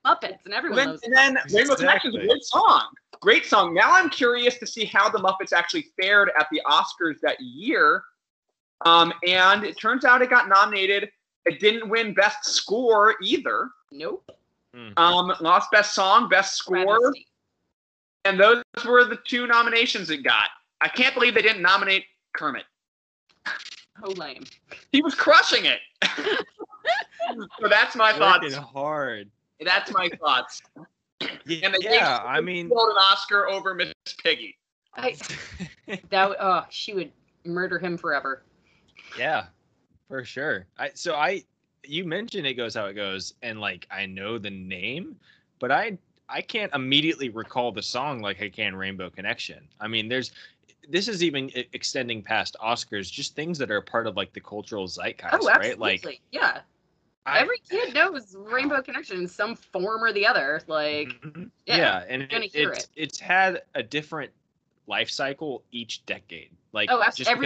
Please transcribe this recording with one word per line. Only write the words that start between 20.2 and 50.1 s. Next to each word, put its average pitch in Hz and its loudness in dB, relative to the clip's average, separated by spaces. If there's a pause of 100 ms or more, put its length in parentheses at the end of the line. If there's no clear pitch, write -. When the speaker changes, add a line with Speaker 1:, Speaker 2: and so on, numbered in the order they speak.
Speaker 2:
got. 113 2 (320)
I 156 0
can't 254 2
believe 240 2
they 220 4
didn't 214 2
nominate 190 2 (280)
Kermit. 127 -6 (1400)
Speaker 1:
Oh, 196 -8
lame. 147 -12 (480)
Speaker 2:
He 277 4
was 302 -4
crushing 285 6
it. 123 2 (220)
<laughs> - -2 (1120)
So 208 0
that's 214 4
my 220 4
Speaker 3:
Working 175 4
Speaker 2:
thoughts. 131 -8 (180)
Speaker 3:
hard. 139 -6 (340)
Speaker 2:
That's 190 0
my 180 0 (120)
thoughts. 131 0 (840)
Speaker 3:
Yeah, 160 -4
Speaker 2:
And 190 0
they 190 0
Speaker 3:
yeah, 190 2
Speaker 2:
gave 104 -6
Speaker 3:
I 139 0
mean 175 -6
Speaker 2:
an 240 -2
Oscar 202 4
over 190 -4
Miss 170 -4 (300)
Piggy. 135 -4 (380)
Speaker 1:
I, 247 -6 (460)
Speaker 3:
<laughs> - -14
Speaker 1:
that, 196 2
oh, 180 0
she - -12
would 175 -6 (320)
murder 175 -6
him 175 -6
forever. 139 -6 (760)
Speaker 3:
Yeah, 120 -2 (640)
for 131 -10
sure. 123 -6 (120)
I, 139 -8
so 165 -6
I, 156 -2 (400)
you 156 -8
mentioned 180 -8
It 131 -4
Goes 113 -8
How 107 -6
It 98 -12
Goes, 95 -8
and, 110 -12
like, 95 -8
I 98 -8
know 98 -10
the 101 -10
name, 98 -10 (460)
but 127 -4
I, 190 -2 (300)
I 143 -8
can't 214 -6
immediately 139 0
recall 113 -6
the 101 -8
song 131 -6
like 101 -6
I 104 -6
can 101 -6
Rainbow 95 -10
Connection. 95 -10 (120)
I 107 -10
mean, 110 -4
there's, 123 -6 (560)